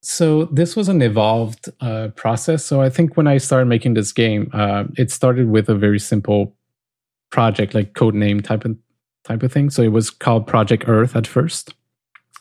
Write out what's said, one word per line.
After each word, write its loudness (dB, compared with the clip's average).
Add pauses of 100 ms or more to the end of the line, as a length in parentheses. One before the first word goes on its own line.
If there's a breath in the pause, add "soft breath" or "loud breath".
So 0
this -2
was 0
an 2
evolved, 0 (100)
uh, -6
process. -4
So 0
I 2
think 0
when 2
I 4
started 2
making 2
this -2
game, 0
uh, -2 (120)
it 0
started 0
with 2
a 2
very 2
simple -2 (720)
project, 0
like, -2
code 2
name 0
type -4
of, -6 (480)
type -6
of -2
thing. 0
So 0
it 4
was 0
called -2
Project 0
Earth 2
at -2
first, -4 (680)